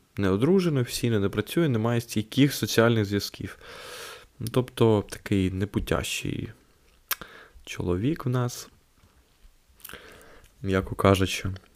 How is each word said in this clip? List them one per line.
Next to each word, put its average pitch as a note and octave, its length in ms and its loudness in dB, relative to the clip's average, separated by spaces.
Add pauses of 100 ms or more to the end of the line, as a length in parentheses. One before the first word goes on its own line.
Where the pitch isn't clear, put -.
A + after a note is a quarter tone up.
(160)
не G2 140 0
одружений, D3 520 2
офіційно A#2 380 -2
не G2 80 2
працює, G#2+ 400 -2
не A#2+ 100 0
має A#2 220 0
стійких B2+ 540 0
соціальних A2+ 500 2
зв'язків. G2+ 540 -6 (800)
Ну, A2+ 140 6
тобто A2+ 560 4
такий F#2+ 420 0
непутящий - 960 -2 (1160)
чоловік F#2+ 640 -4
в - 20 -2
нас, B2 400 -4 (1900)
м'яко F#2+ 320 -2
кажучи. F#2+ 560 2 (260)